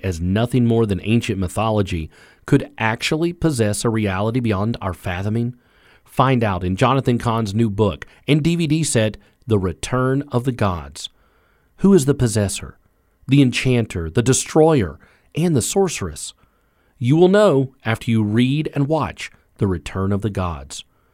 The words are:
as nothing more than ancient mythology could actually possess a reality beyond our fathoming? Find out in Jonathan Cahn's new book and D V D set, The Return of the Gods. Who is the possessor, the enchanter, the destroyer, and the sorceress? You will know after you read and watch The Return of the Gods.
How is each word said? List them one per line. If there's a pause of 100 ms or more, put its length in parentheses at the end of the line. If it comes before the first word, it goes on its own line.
as
nothing
more
than
ancient
mythology (340)
could
actually
possess
a
reality
beyond
our
fathoming? (480)
Find
out
in
Jonathan
Cahn's
new
book (220)
and
D
V
D
set, (300)
The
Return (100)
of
the
Gods. (680)
Who
is
the
possessor, (500)
the
enchanter,
the
destroyer, (340)
and
the
sorceress? (640)
You
will
know (100)
after
you
read
and
watch (260)
The
Return
of
the
Gods. (300)